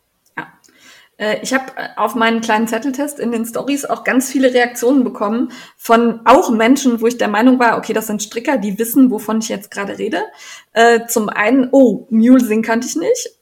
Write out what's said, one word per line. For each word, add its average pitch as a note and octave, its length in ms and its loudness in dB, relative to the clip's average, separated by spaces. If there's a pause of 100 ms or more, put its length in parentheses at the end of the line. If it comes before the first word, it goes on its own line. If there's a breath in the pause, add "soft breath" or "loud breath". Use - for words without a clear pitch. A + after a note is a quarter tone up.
(380)
Ja. - 140 -14 (680 soft breath)
Äh, G#3+ 240 -4
ich G#3+ 100 -8
hab, C4 260 -4
äh, - 180 -10
auf A3 180 -2
meinen A3+ 260 0
kleinen A3+ 260 0
Zetteltest C#4 540 -6
in A#3 120 -4
den A3+ 120 -4
Stories C#4 400 -6
auch - 180 -6
ganz A#3+ 300 -2
viele C4 220 2
Reaktionen B3 500 2
bekommen A3+ 480 -4 (240 loud breath)
von A#3 480 2
auch C#4+ 240 2
Menschen, A#3 540 2
wo A3 40 2
ich A#3+ 120 -2
der G#3+ 100 -2
Meinung A#3+ 300 2
war, A#3 180 2
okay, - 160 -6
das A3 140 -4
sind G#3 160 -6
Stricker, B3+ 340 -4
die G3 220 -4
wissen, B3 320 4
wovon G#3+ 300 -4
ich A3 100 -6
jetzt G3+ 200 -10
gerade G3+ 280 -10
rede. A3+ 240 -4 (500 loud breath)
Äh, A3+ 340 4
zum G#3+ 220 -2
einen, B3 420 2
„Oh, B3+ 380 4
Mulesing A3+ 540 4
kannte A#3 240 -2
ich - 100 -8
nicht. G#4 320 -2 (140)